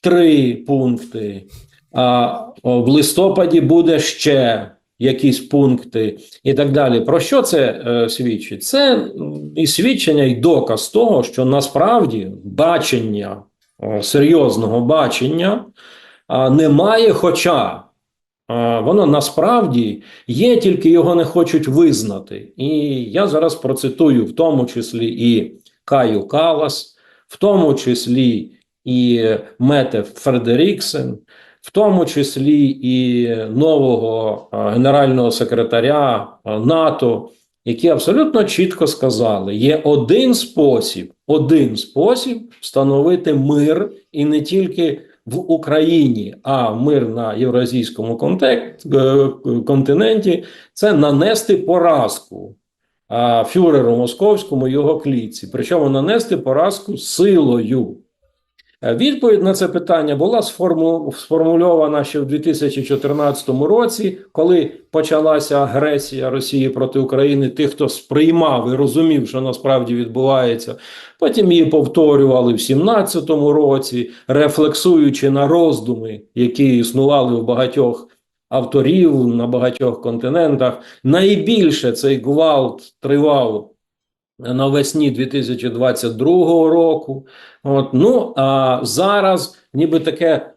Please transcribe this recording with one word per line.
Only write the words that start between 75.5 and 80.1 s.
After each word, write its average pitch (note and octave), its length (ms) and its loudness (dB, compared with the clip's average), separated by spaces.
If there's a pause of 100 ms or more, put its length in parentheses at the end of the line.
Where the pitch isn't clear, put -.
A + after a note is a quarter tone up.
які B2 420 2
існували B2+ 580 0
у A#2 80 -4
багатьох B2 640 -2 (400)
авторів C#3 800 2
на A#2 200 -2
багатьох B2 560 -2
континентах. C3 760 -2 (260)